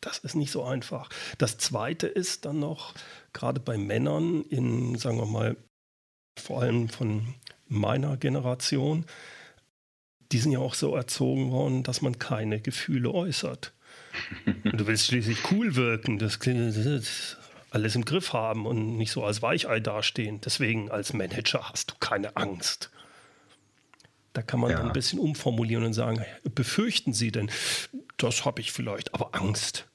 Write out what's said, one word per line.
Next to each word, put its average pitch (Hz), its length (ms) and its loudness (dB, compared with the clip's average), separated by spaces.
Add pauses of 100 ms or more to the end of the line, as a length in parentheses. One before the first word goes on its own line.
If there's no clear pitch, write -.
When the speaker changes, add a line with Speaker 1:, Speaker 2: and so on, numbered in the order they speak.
Speaker 1:
Das - 160 -8
ist - 180 -6
nicht 143 160 0
so - 140 -2
einfach. 127 420 -4 (300)
Das - 200 2
Zweite 120 500 -2
ist - 360 -2
dann 151 160 -2
noch, 147 340 -4 (380)
gerade 127 300 -2
bei 117 160 -2
Männern 147 680 2
in, 120 540 0
sagen 117 200 0
wir 113 80 0
mal, 110 300 0 (800)
vor - 240 -4
allem 120 280 2
von 113 460 -2 (340)
meiner 131 480 2
Generation, 135 880 0 (1300)
die 120 60 4
sind 143 120 4
ja 127 80 2
auch 131 140 -2
so 143 200 0
erzogen 131 580 2
worden, 131 320 2
dass 127 180 -2
man 123 180 0
keine 107 400 0
Gefühle 127 540 0
äußert. 165 580 -2 (760)
Speaker 2:
<laughs> - 0 -
Speaker 1:
Und - 320 2
du 104 100 2
willst 110 180 4
schließlich 117 320 2 (140)
cool 196 260 4
wirken, 113 420 2
das 107 220 0
klingt, 117 340 2
das 107 100 2
ist - 520 -2 (320)
alles 107 260 2
im 120 80 2
Griff 180 300 0
haben 110 320 0
und 113 320 0
nicht 110 140 0
so 127 120 -2
als 104 180 0
Weichei 117 380 2
dastehen. 107 640 -2
Deswegen 110 500 0
als 104 220 -2
Manager - 560 -2
hast - 220 -6
du - 100 -12
keine 104 340 0
Angst. 95 540 -2 (1500)
Da 120 60 -2
kann 123 160 0
man 120 160 4
dann 113 80 2
Speaker 2:
Ja. 117 60 0
Speaker 1:
ein 107 40 0
bisschen 135 240 0
umformulieren 117 680 2
und 117 100 2
sagen, 113 300 0 (300)
"Befürchten - 580 2
Sie 110 200 2
denn?" 104 180 0 (680)
"Das - 280 2
hab 123 140 0
ich 113 120 -4
vielleicht, 113 440 -4
aber - 180 -4
Angst. - 600 -2